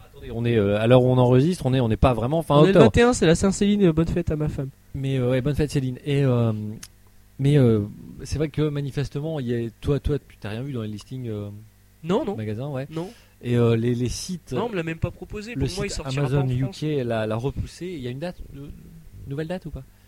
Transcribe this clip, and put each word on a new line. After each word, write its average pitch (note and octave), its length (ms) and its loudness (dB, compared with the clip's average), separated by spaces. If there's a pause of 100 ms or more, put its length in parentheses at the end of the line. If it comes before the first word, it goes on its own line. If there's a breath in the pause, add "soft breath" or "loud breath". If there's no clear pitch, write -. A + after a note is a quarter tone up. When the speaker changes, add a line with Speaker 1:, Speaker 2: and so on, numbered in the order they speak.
(120)
Speaker 1:
attendez, C3+ 200 -18
on A#2 140 -4
est, A#2 120 4
euh, G2+ 220 4
à A2+ 60 2
l'heure B2+ 160 8
où B2+ 100 4
on B2+ 60 4
enregistre, B2+ 480 4
on B2+ 80 2
est, C3+ 60 2
on A#2+ 80 2
n'est A2 100 2
pas C3 160 4
vraiment C3 300 -2
fin C#3+ 140 2
Speaker 2:
On D3+ 80 10
est F#3+ 60 4
le G3 60 6
Speaker 1:
octobre. D#3+ 80 10
Speaker 2:
vingt - 120 4
et F#3+ 40 6
un, A#3+ 120 6
c'est G#3+ 120 0
la D#3+ 80 6
Saint-Céline, G3+ 520 2
euh, E3 80 6
bonne E3 140 0
fête E3+ 220 -4
à D#3+ 60 0
ma D3+ 120 -2
femme. C#3 220 -6 (240)
Speaker 1:
Mais, C3+ 240 -2
euh, B2 140 0
ouais, C3 100 0
bonne C3+ 140 -2
fête, D3 160 0
Céline. B2+ 340 -2
Et, C#3+ 180 2
euh, A#2+ 300 2 (840)
mais, C#3+ 180 4
euh, A#2 240 6 (440)
c'est - 120 -6
vrai D3+ 120 -2
que D3 120 -4
manifestement, C#3+ 800 -4
il B2 80 -6
y B2 80 -2
a, A#2 140 -4 (120)
toi, C#3+ 180 0
toi, C#3+ 200 -2
tu - 200 -16
t'as G#2+ 100 -12
rien A2 120 -8
vu C#3 120 -10
dans A#2 100 -6
les G#2+ 60 -8
listings, A#2 400 -10
euh, G#2 200 -8 (540)
Speaker 2:
Non, F#3+ 220 0
non. G3 120 -6
Speaker 1:
magasins, A2 300 -6
ouais. C3+ 240 -8
Speaker 2:
Non. E3 180 -8 (320 soft breath)
Speaker 1:
Et, A#2+ 160 0
euh, A#2 180 4
les, A#2+ 200 0
les A#2+ 140 -2
sites, - 440 -10
Speaker 2:
Non, F3+ 140 -2
on - 20 -8
me A3 60 -8
l'a E3+ 80 -2
même E3 160 -8
pas F3+ 100 -2
proposé. G#3 460 -12
Speaker 1:
le C3+ 100 -2
Speaker 2:
Pour - 120 -6
moi, G3+ 100 -6
il - 20 -8
Speaker 1:
site - 80 -8
Speaker 2:
sortira C3+ 300 -4
Speaker 1:
Amazon C#3 180 0
Speaker 2:
pas B2+ 80 -2
en B2 60 -2
France. C3+ 240 -6
Speaker 1:
U - 20 -6 (160)
K - 60 -4
l'a, A2+ 180 -2
l'a G#2+ 100 -2
repoussé. C#3 520 -8
Il E3+ 140 -10
y B2 60 -10
a B2 40 -6
une C3 80 -10
date, F3 180 -10 (160)
de, C#3+ 160 -16 (580)
nouvelle C#3+ 200 -8
date F#3 180 -8
ou D3+ 60 -10
pas ? C3+ 100 -12 (260 soft breath)